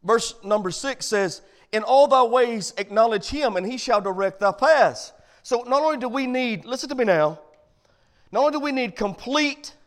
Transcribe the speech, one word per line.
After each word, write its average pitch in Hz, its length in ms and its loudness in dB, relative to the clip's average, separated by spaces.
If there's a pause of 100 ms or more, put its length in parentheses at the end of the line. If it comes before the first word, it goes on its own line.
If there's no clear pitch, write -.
Verse 226 400 -2
number 202 260 -2
six 262 360 -8
says, 196 360 -2 (300)
"In 220 100 -2
all 262 260 4
thy 262 160 6
ways 233 540 0
acknowledge 208 520 0
Him, 262 260 -2
and 180 100 -2
He 247 120 -6
shall 220 240 0
direct 190 380 -4
thy 202 120 2
paths." 254 640 2 (280)
So 240 220 -4
not 262 180 0
only 311 160 0
do 247 120 -6
we 262 180 -4
need, 247 380 -4
listen 254 240 -8
to 285 60 -6
me 247 100 0
now, 156 340 2 (920)
not 214 100 0
only 294 100 2
do 294 80 -4
we 285 120 -4
need 254 240 -4
complete 277 800 -4 (120)